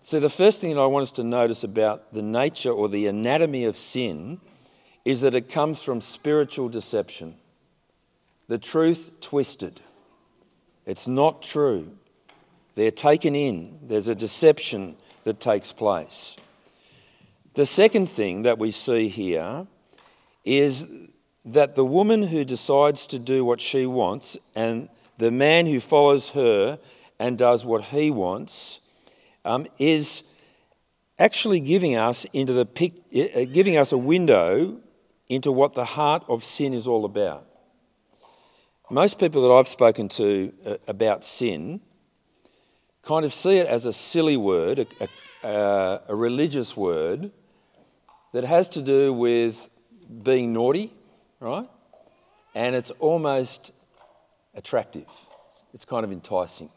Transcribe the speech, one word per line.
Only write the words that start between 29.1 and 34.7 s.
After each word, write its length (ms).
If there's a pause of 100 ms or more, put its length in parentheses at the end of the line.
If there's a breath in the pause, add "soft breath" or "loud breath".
um, 220 (100)
is 460 (960 soft breath)
actually 400
giving 360
us 380
into 200
the 120
pic-, 380 (120)
uh, 360
giving 260
us 140
a 60
window 800 (520)